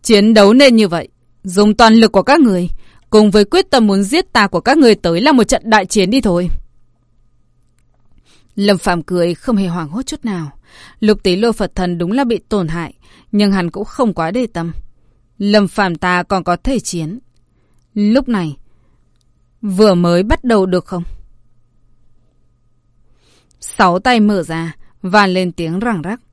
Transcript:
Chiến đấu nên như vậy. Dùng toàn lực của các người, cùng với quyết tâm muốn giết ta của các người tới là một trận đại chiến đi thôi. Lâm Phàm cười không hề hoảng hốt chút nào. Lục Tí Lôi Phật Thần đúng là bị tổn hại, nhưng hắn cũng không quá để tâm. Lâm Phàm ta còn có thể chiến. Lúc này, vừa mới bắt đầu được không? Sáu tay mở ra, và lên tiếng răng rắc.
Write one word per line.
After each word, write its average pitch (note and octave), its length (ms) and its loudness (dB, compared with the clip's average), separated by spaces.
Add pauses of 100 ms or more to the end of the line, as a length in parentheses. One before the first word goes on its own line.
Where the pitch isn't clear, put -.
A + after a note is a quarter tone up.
Chiến G#3+ 320 2
đấu G#3 180 6
nên B3+ 240 6
như G#3+ 120 2
vậy. E3 200 -6 (360)
Dùng G#3 300 2
toàn A3+ 200 6
lực A3+ 180 6
của F#3+ 100 2
các C#4+ 180 2
người, F#3 280 2 (420)
cùng G#3+ 200 4
với G#3 140 4
quyết F4+ 260 0
tâm A#3+ 160 2
muốn G3 160 0
giết C4 300 -2
ta G#3+ 140 2
của F3+ 140 -4
các D4 180 2
người A#3+ 160 6
tới E3+ 260 -2
là C#4+ 120 2
một B3 120 4
trận - 200 -2
đại G#3+ 220 2
chiến F#3+ 240 0
đi C4 100 2
thôi. F3+ 280 -2 (2000)
Lâm G3+ 220 0
Phàm F3 240 -4
cười F3 320 -2
không A3+ 220 -4
hề G3 100 -2
hoảng E3+ 220 -8
hốt G3 180 -10
chút - 180 -12
nào. F3 260 -8 (500)
Lục G#3+ 220 0
Tí F3+ 140 -2
Lôi A3 160 -2
Phật G#3 220 -6
Thần F3 240 -4
đúng F3 140 -4
là C4+ 120 -2
bị A#3 140 -2
tổn F#3+ 300 -4
hại, E3 260 -8 (380)
nhưng G3+ 200 2
hắn F3+ 180 -2
cũng G3+ 140 -10
không A3+ 300 -4
quá E3 160 -4
để A#3+ 160 -4
tâm. E3+ 260 -10 (680)
Lâm G3+ 300 0
Phàm F#3+ 260 -4
ta F3+ 280 -2
còn F#3 220 -4
có F3 120 0
thể C4 240 -4
chiến. E3+ 380 -10 (760)
Lúc G#3+ 340 0
này, F3 280 -6 (1080)
vừa G3+ 320 2
mới F3 280 2
bắt A#3+ 220 -2
đầu G#3+ 220 0
được F3+ 200 -4
không? F3 160 -10 (2500)
Sáu F3+ 380 -2
tay A#3+ 220 0
mở G#3 220 0
ra, E3 340 -8 (260)
và G3 240 2
lên F3+ 260 -4
tiếng E3 260 -8
răng G#3+ 240 -4
rắc. D3 180 -10 (120)